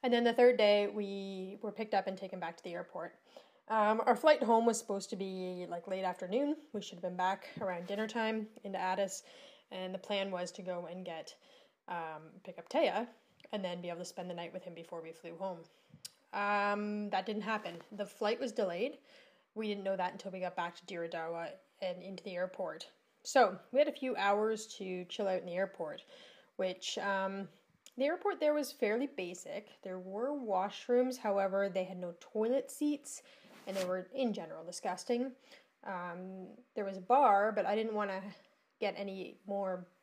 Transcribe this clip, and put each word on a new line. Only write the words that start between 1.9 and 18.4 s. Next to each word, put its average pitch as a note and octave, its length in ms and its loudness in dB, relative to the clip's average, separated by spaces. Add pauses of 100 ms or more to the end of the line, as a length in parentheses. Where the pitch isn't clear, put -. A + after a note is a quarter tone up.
up F#3+ 140 2
and F#3+ 100 -6
taken F#3 220 -10
back E3+ 180 -8
to - 60 -20
the F3 100 -10
airport. F3 420 -10 (520)
Um, A3 380 4
our A#3+ 100 8
flight D4+ 260 8
home A3+ 240 6
was A3+ 140 4
supposed G3 320 -4
to A3 40 -6
be, F#3 540 -6
like, F3 180 -8
late F#3+ 160 -4
afternoon. A3 520 0 (180)
We G#3 80 -4
should - 140 -12
have F3 80 -14
been F3+ 140 -4
back F#3 320 0 (120)
around F3+ 240 -4
dinner G#3 220 -2
time A3 400 -2 (160)
into F#3+ 160 -6
Addis, F#3 440 -2 (480)
and F#3 220 -8
the F#3+ 60 -6
plan G3 320 -2
was F3+ 220 -4
to - 80 -14
go F3+ 280 -6
and F3+ 160 -10
get, E3 300 -10 (520)
um, D#3+ 440 -8 (120)
pick - 140 -14
up - 120 -16
Taya A#3+ 380 2 (440)
and G#3 120 -4
then F3 180 -4
be F3 80 -6
able E3+ 100 -6
to F3+ 60 -6
spend F3+ 240 -10
the F3 40 -6
night E3+ 200 -8
with F3+ 100 -10
him F3+ 100 -12
before E3 280 -12
we D#3+ 100 -12
flew E3 240 -14
home. F#3 240 -6 (760)
Um, G#3 760 0
that F#3+ 160 0
didn't G#3+ 160 -4
happen. G#3 340 -4 (160)
The G3+ 140 -4
flight A3 340 0